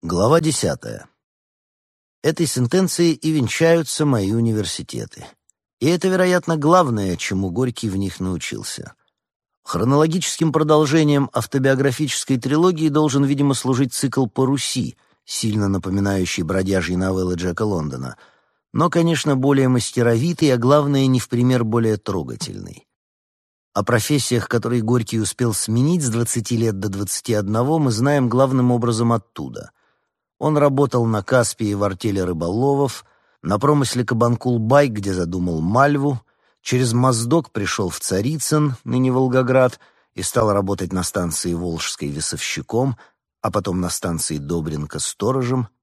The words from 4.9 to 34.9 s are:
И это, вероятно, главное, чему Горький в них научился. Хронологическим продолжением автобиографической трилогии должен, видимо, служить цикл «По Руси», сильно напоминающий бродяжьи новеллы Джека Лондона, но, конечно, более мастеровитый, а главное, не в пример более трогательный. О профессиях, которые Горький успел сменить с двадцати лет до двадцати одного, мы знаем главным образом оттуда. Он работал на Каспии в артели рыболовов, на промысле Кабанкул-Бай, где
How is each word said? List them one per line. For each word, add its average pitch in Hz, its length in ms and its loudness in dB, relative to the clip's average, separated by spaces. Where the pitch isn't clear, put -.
И 127 80 0
это, 175 220 2
вероятно, 180 480 2
главное, 131 600 2
чему 95 320 -4
Горький 120 400 -4
в 95 80 -4
них 98 220 -6
научился. - 760 -8
Хронологическим 156 880 0
продолжением 151 840 4
автобиографической 135 1040 0
трилогии 156 520 2
должен, 143 360 2
видимо, 139 300 2
служить 127 400 -2
цикл 135 320 -2
«По 131 180 0
Руси», 127 500 -2
сильно 107 420 -2
напоминающий 98 760 -2
бродяжьи 92 520 0
новеллы 92 380 -2
Джека 87 300 -4
Лондона, 71 520 -4
но, 160 180 0
конечно, 165 440 2
более 135 340 4
мастеровитый, 123 840 2
а 123 40 2
главное, 139 500 4
не 127 120 4
в - 100 -8
пример 123 340 2
более 110 340 0
трогательный. 60 880 -8
О 101 100 0
профессиях, 120 640 0
которые 117 360 -2
Горький 110 360 0
успел 110 360 -2
сменить 143 480 0
с 127 60 0
двадцати 117 480 -2
лет 110 220 0
до 104 100 -4
двадцати 98 440 -6
одного, 110 460 0
мы 139 100 2
знаем 127 400 0
главным 127 400 2
образом 117 420 2
оттуда. 76 600 -6
Он 151 200 0
работал 135 480 4
на 107 180 0
Каспии 117 500 0
в 101 100 -2
артели 98 360 -2
рыболовов, 107 840 -2
на 98 160 -2
промысле 135 460 2
Кабанкул-Бай, 120 880 2
где 101 240 -4